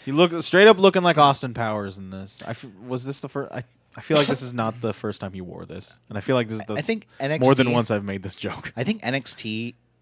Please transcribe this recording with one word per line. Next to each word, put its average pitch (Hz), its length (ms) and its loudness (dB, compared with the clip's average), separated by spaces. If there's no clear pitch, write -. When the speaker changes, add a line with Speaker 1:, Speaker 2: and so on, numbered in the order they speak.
Speaker 1:
He 135 80 -8
look 165 300 2
straight 196 260 8
up 208 100 8
looking 190 240 4
like 170 160 4
Austin 139 360 4
Powers 104 440 -4
in 95 120 -14
this. 95 360 -14
I - 40 -8
f-, 117 160 -12
was 123 180 -6
this 135 160 -10
the 139 80 -12
first? 139 240 -10
I 123 120 -8
I 117 60 -16
feel 156 160 0
like 143 80 4
this 127 160 -2
is 123 100 -10
not 117 280 -4
the 117 120 -2
first - 280 -8
time 95 120 -10
he 95 80 -12
wore 90 240 -14
this, - 340 -18
and 104 100 -8
I - 20 -8
feel 131 160 0
like 117 120 0
this 110 120 -6
is - 60 -14
the 107 80 -6
Speaker 2:
I 147 80 -4
think 226 240 -6
Speaker 1:
s-, 143 220 -2
more 131 140 8
than 127 120 4
Speaker 2:
N 120 40 0
X - 20 2
T, - 20 2
Speaker 1:
once 117 160 0
I've 101 140 -2
made 98 180 -6
this 95 140 -12
joke. - 400 -10
Speaker 2:
I 120 80 -4
think 220 180 -4
N 123 120 -2
X - 200 -6
T 113 400 -8